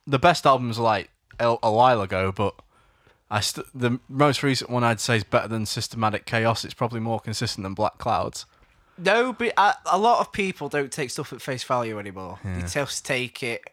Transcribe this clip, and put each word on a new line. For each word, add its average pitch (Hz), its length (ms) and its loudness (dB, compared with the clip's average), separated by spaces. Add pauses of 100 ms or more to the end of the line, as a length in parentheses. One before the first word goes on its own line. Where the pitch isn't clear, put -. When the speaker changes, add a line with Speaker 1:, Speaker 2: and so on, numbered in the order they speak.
Speaker 1:
the 139 120 2
best 175 260 4
albums 123 340 4
are, 117 40 0
like, 107 260 2 (300)
a, 117 220 4
a 113 100 2
while 120 300 6
ago, 95 300 0
but 98 240 -2 (720)
I 107 120 0
st-, - 340 -6
the 123 320 0
most 135 340 2
recent 135 300 0
one 120 120 0
I'd 117 180 2
say 120 160 0
is 101 60 0
better 110 240 2
than 110 180 -4
Systematic 110 600 -4
Chaos. 113 400 0
It's - 80 -12
probably 117 260 -4
more 113 200 -4
consistent 107 440 -6
than 95 120 -6
Black 104 240 -2
Clouds. - 460 -2 (520)
Speaker 2:
No, 220 360 2
but 233 240 -4
I, 196 180 4 (100)
a 165 120 2
lot 233 220 4
of - 140 -2
people 185 340 -4
don't 139 240 -2
take 135 180 -6
stuff - 220 -8
at 120 100 -14
face 131 220 -6
value 113 360 -2
anymore. 92 440 -12
They 92 160 -4
Speaker 1:
Yeah. 87 80 -4
Speaker 2:
just 135 380 -4
take 127 380 -4
it, 117 300 -6